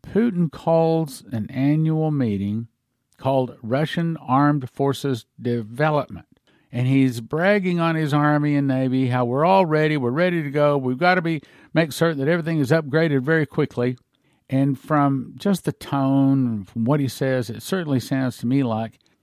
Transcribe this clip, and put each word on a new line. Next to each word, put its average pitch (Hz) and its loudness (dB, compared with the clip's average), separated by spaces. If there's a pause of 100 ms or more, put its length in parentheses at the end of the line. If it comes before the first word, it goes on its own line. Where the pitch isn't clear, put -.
Putin 185 0
calls 165 0
an 110 -6
annual 156 0
meeting 110 -2 (500)
called 131 -2
Russian 160 -2
Armed 139 0
Forces 139 -2 (140)
Development, 120 -4 (460)
and 127 -2
he's 131 2
bragging 180 0
on 165 0
his 156 -2
army 147 2
and 143 2
navy, 131 0
how 123 0
we're 131 0
all 190 4
ready, 151 2
we're 120 -2
ready 170 0
to 143 -6
go, 147 2
we've 127 -2
gotta 180 2
be, 165 -4 (320)
make 156 2
certain 165 0
that 135 0
everything 165 0
is 131 0
upgraded 151 2
very 156 0
quickly. 127 -2 (540)
And 135 0
from 139 0
just 196 0
the 151 -2
tone, 135 0
from 113 -4
what 147 2
he 139 0
says, 127 -2
it 113 -12
certainly 151 -2
sounds 135 -4
to 117 -6
me 135 2
like 113 -4 (240)